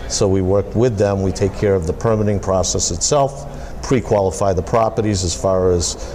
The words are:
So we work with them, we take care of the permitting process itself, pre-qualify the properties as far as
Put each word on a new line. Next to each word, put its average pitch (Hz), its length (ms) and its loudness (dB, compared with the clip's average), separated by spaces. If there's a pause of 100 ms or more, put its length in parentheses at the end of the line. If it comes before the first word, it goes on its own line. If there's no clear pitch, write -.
So 104 200 0
we 95 120 2
work 95 360 0
with 117 200 2
them, 101 260 2
we 95 100 0
take 98 220 0
care 101 200 2
of 85 140 0
the 90 40 0
permitting 107 460 0
process 92 540 0
itself, - 920 -2
pre-qualify 101 680 2
the 87 100 0
properties 107 640 0
as 82 100 -2
far 92 380 2
as 87 240 0 (180)